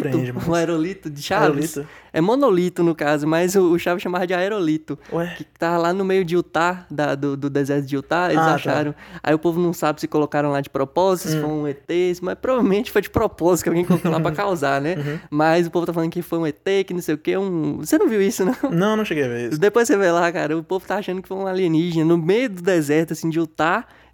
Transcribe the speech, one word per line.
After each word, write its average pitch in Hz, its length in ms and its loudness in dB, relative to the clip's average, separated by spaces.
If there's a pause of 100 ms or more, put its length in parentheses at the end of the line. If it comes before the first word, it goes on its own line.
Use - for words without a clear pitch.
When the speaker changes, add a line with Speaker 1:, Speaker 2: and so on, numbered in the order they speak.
Speaker 1:
surpreende 127 280 -2
mais. 123 160 -6
Speaker 2:
O 165 80 0
aerolito 170 540 -2
de 147 120 -10
Chaves? 165 560 0
Speaker 1:
Aerolito? 147 100 -10 (240)
Speaker 2:
É 160 100 0
monolito, 185 600 2
no 170 140 2
caso, 147 320 0
mas 175 300 2
o, 175 160 6
o 170 40 2
Chaves 175 240 -2
chamava 180 240 -2
de 180 80 -4
aerolito. 175 640 -2 (140)
Speaker 1:
Ué? 170 260 -4
Speaker 2:
Que - 60 -14
tá 170 340 -2
lá 170 160 2
no 196 120 -2
meio 190 180 2
de 165 100 -4
Utah, 175 560 0
da, 143 240 -2
do, 139 220 -2
do 139 140 -4
deserto 139 360 0
de 135 120 -6
Utah, 165 340 0
eles 156 100 2
Speaker 1:
Ah, 160 40 4
tá. 156 100 4
Speaker 2:
acharam. 147 400 -2 (260)
Aí 147 140 2
o - 20 0
povo 165 240 0
não 175 120 0
sabe 151 260 -2
se 160 80 -4
colocaram 147 420 0
lá 139 120 0
de 139 80 -10
propósito, 175 600 0
se 156 80 0
Speaker 1:
Hum. 151 40 -2
Speaker 2:
foi 151 80 -2
um 151 180 -4
E 139 60 -4
T, 180 480 -2
mas 180 140 -6
provavelmente 208 560 0
foi 208 100 2
de - 80 -14
propósito 180 560 2
que 175 40 0
alguém 170 140 2
colocou 175 260 0
lá 160 120 0
pra 160 100 0
Speaker 1:
<laughs> - 0 -
Speaker 2:
causar, 147 500 0
né? 165 140 -2
Speaker 1:
Uhum. 147 240 -6 (100)
Speaker 2:
Mas 160 380 2
o 165 40 -8
povo 170 140 0
tá 175 80 -2
falando 165 160 -2
que 175 120 -6
foi 165 180 -4
um 165 80 0
E 147 60 -4
T, 196 320 -2
que 190 80 -8
não 180 80 -4
sei 156 140 -2
o - 20 -4
quê, 175 200 -2
um... 170 420 -2
Você - 180 0
não 392 100 4
viu 220 140 2
isso, 196 240 0
não? 254 100 0 (160)
Speaker 1:
Não, 196 240 2
não 220 100 0
cheguei 151 200 -2
a - 20 -2
ver 120 220 -4
isso. 151 100 -4
Speaker 2:
Depois 233 280 4
você 202 100 4
vê 196 120 4
lá, 170 220 4
cara, 156 260 -2
o 165 60 -4
povo 185 240 -4
tá 185 100 -2
achando 190 240 -6
que - 60 -20
foi 190 100 -8
um 190 80 -4
alienígena. 170 600 2
No 170 120 4
meio 202 320 2
do 180 140 -10
deserto, 160 500 2
assim, 165 160 -4
de 156 80 -2
Utah, 165 480 -2 (280)